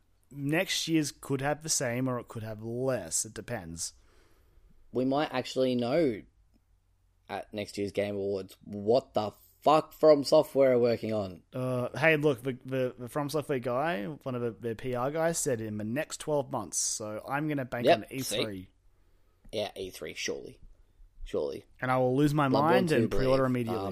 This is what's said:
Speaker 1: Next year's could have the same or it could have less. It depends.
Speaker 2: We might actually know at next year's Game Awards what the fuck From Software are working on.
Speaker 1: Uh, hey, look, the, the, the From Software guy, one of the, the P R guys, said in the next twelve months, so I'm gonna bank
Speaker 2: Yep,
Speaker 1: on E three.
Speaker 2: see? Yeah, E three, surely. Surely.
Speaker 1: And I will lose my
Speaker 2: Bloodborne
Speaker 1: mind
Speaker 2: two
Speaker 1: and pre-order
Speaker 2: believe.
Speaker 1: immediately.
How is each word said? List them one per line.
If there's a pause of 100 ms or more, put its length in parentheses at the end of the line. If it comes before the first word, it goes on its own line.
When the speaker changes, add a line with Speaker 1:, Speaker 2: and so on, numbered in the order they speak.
(300)
Speaker 1:
Next
year's
could
have
the
same
or
it
could
have
less.
It
depends. (960)
Speaker 2:
We
might
actually
know (1080)
at
next
year's
Game
Awards
what
the (300)
fuck
From
Software
are
working
on. (120)
Speaker 1:
Uh, (100)
hey,
look,
the,
the,
the
From
Software
guy, (180)
one
of
the, (140)
the
P
R
guys,
said
in
the
next
twelve
months,
so
I'm
gonna
bank
Speaker 2:
Yep,
Speaker 1:
on
E
three.
Speaker 2:
see? (840)
Yeah,
E
three,
surely. (680)
Surely. (180)
Speaker 1:
And
I
will
lose
my
Speaker 2:
Bloodborne (100)
Speaker 1:
mind
Speaker 2:
two
Speaker 1:
and
pre-order
Speaker 2:
believe.
Speaker 1:
immediately.